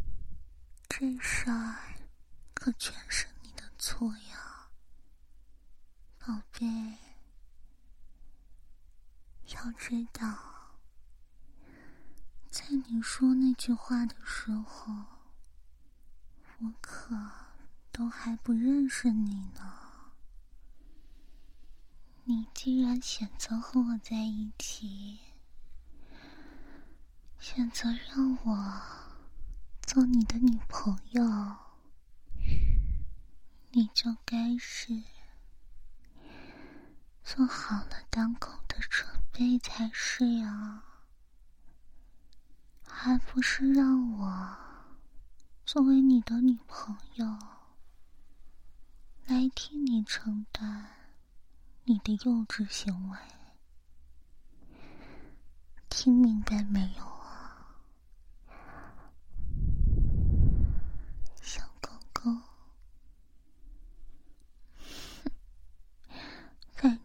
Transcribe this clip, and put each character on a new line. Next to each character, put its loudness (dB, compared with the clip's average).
这 -4
事 -2
儿 -6
可 -4
全 -8
是 -2
你 -18
的 -16
错 -2
呀， -16
宝 -8
贝。 -6
要 -6
知 -6
道， -6
在 -10
你 -2
说 4
那 6
句 0
话 0
的 -2
时 -6
候， -6
我 -8
可 -8
都 -4
还 -6
不 -2
认 4
识 0
你 0
呢。 -12
你 0
既 2
然 2
选 -4
择 -4
和 0
我 2
在 -6
一 -4
起， -10
选 -2
择 -2
让 2
我 0
做 4
你 6
的 0
女 6
朋 0
友， 0
你 6
就 0
该 0
是 -6
做 2
好 -2
了 -4
当 0
狗 -6
的 -6
准 0
备 4
才 -2
是 -2
啊， -6
还 0
不 2
是 4
让 6
我 -4
作 2
为 8
你 10
的 -2
女 6
朋 -8
友 -4
来 4
替 -8
你 2
承 -4
担 -8
你 4
的 0
幼 2
稚 -4
行 -4
为。 -10
听 6
明 8
白 2
没 2
有 -4
啊， -12
小 -2
狗 -8
狗？ 0
<laughs> -12
反 4